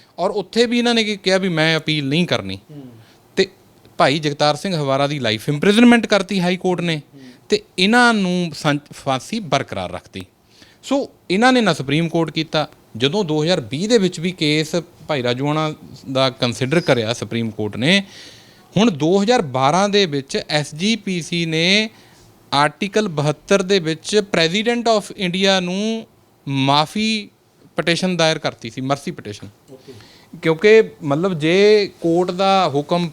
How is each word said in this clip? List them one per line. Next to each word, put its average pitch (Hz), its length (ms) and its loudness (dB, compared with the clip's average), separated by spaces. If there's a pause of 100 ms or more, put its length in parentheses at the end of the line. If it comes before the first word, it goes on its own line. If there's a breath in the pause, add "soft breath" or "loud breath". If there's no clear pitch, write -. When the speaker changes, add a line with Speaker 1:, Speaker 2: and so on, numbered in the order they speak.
(180 loud breath)
Speaker 1:
ਔਰ 185 120 -2
ਉੱਥੇ 214 360 0
ਵੀ 240 120 0
ਇਹਨਾਂ 233 160 0
ਨੇ 226 100 2
ਕੀ 208 120 -4
ਕਿਹਾ 190 220 2
ਵੀ 190 100 -2
ਮੈਂ 160 300 2
ਅਪੀਲ 151 300 -2
ਨਹੀਂ 160 180 0
ਕਰਨੀ। 98 300 -4
Speaker 2:
ਹੂੰ। 139 300 -18 (500 soft breath)
Speaker 1:
ਤੇ 190 120 2 (500)
ਭਾਈ 156 200 4
ਜਗਤਾਰ 147 380 0
ਸਿੰਘ 185 200 -6
ਹਵਾਰਾ 139 300 0
ਦੀ 143 120 -4
ਲਾਈਫ 110 300 -2
ਇੰਪ੍ਰਿਜ਼ਨਮੈਂਟ 214 580 4
ਕਰਤੀ 190 340 0
ਹਾਈ 180 160 0
ਕੋਰਟ 180 240 -2
ਨੇ। 170 160 -2
Speaker 2:
ਹੂੰ। 139 260 -14 (260 loud breath)
Speaker 1:
ਤੇ 208 140 0 (160)
ਇਹਨਾਂ 233 360 4
ਨੂੰ 180 400 -2
ਸੰ-, 147 240 0 (140)
ਫਾਂਸੀ 139 480 -6
ਬਰਕਰਾਰ 120 520 -4
ਰੱਖਤੀ। 92 340 -12 (560 soft breath)
ਸੋ 269 280 -2 (200)
ਇਹਨਾਂ 233 220 4
ਨੇ 247 80 4
ਨਾ 196 120 2
ਸੁਪਰੀਮ 147 360 -2
ਕੋਰਟ 165 220 0
ਕੀਤਾ। 156 380 -4 (280)
ਜਦੋਂ 147 280 0
ਦੋ 151 180 -2
ਹਜ਼ਾਰ 170 180 0
ਵੀਹ 139 280 -6
ਦੇ 233 100 6
ਵਿੱਚ 180 220 -2
ਵੀ 180 120 -4
ਕੇਸ 156 420 0 (340)
ਭਾਈ 143 140 -2
ਰਾਜੋਆਣਾ 147 520 -2 (380)
ਦਾ 131 180 2
ਕੰਸੀਡਰ 127 500 -2
ਕਰਿਆ 120 320 0
ਸੁਪਰੀਮ 117 380 -4
ਕੋਰਟ 104 260 -6
ਨੇ, 190 260 2 (760 loud breath)
ਹੁਣ 220 140 4
ਦੋ 170 320 0
ਹਜ਼ਾਰ 233 200 2
ਬਾਰਾਂ 143 460 2
ਦੇ 196 180 2
ਵਿੱਚ 143 440 -6
ਐਸ 151 240 -2
ਜੀ 208 220 0
ਪੀ 185 260 -4
ਸੀ 170 240 -2
ਨੇ 185 440 2 (640 soft breath)
ਆਰਟੀਕਲ 196 540 0
ਬਹੱਤਰ 151 540 0
ਦੇ 190 160 2
ਵਿੱਚ 160 440 -2 (140)
president 220 640 2
of - 180 -10
ਇੰਡੀਆ 190 440 0
ਨੂੰ 214 460 -4 (420)
ਮਾਫੀ 151 800 0 (460)
ਪਟੀਸ਼ਨ 170 400 0
ਦਾਇਰ 160 220 2
ਕਰਤੀ 127 320 -8
ਸੀ, 135 100 -12
ਮਰਸੀ 139 300 -4
ਪਟੀਸ਼ਨ। 104 380 -12 (220)
Speaker 2:
ਓਕੇ। - 220 -20 (500 loud breath)
Speaker 1:
ਕਿਉਂਕਿ 202 480 4 (120)
ਮਤਲਬ 160 360 -2
ਜੇ 196 520 4 (100)
ਕੋਰਟ 175 300 0
ਦਾ 190 440 2
ਹੁਕਮ 170 380 -2